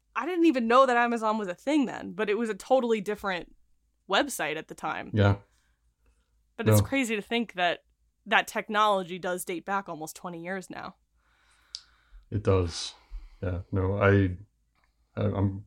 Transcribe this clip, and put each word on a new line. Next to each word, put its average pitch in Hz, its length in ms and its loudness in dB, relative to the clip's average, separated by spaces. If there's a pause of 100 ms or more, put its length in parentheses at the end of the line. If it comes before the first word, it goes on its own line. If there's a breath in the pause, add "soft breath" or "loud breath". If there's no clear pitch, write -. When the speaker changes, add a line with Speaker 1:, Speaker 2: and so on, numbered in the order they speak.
(180)
Speaker 1:
"I 233 80 -4
didn't 339 200 2
even 254 220 4
know 254 180 8
that 247 120 4
Amazon 233 400 0
was 208 100 -6
a 175 80 -6
thing 285 300 0
then," - 260 -8
but 196 180 -2
it 208 80 0
was 233 120 -2
a 214 40 -4
totally 233 480 0
different 190 540 -6 (540)
website 180 480 -2
at 156 100 -10
the 165 80 -18
time. - 380 -8
Speaker 2:
Yeah. 101 240 4 (1200)
Speaker 1:
But 110 100 -2
it's 107 140 6
Speaker 2:
No. 101 60 -2
Speaker 1:
crazy 254 280 0
to 202 60 -4
think 233 320 -4
that 175 300 -2 (420)
that 196 220 2
technology 208 720 0
does 180 280 -6
date 175 200 -8
back 196 240 -4
almost 156 260 -12
twenty 170 280 -12
years 185 260 -10
now. - 260 -14 (1300 loud breath)
Speaker 2:
It 104 140 -4
does. 92 500 0 (480 soft breath)
Yeah, 90 180 -4 (120)
no, 95 260 0
I, 101 340 6 (880)
I, 107 60 -2
I'm 98 420 -2